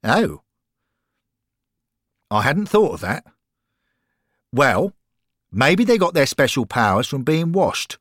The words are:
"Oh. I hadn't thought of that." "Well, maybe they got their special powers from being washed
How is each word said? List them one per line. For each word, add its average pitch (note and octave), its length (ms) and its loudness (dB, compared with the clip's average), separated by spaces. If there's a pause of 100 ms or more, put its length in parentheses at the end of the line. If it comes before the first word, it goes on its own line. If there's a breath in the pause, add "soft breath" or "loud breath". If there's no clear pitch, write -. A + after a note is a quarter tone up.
"Oh. A#2+ 400 -2 (1900)
I G#2 120 0
hadn't D3+ 240 0
thought G3 280 2
of E2 60 -12
that." G2+ 260 -6 (1300)
"Well, C3 420 0 (560)
maybe D#3 340 2
they A3+ 140 2
got F3 160 0
their C#3+ 120 2
special C3 400 -2
powers A2 420 0
from C3+ 160 -8
being D#3+ 280 0
washed - 480 -2